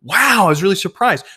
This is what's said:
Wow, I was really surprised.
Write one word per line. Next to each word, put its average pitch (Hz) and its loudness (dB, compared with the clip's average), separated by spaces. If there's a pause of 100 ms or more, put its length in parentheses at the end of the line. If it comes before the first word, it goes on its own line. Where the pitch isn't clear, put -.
Wow, 214 0
I - 4
was 151 0
really 190 2
surprised. 190 -4 (120)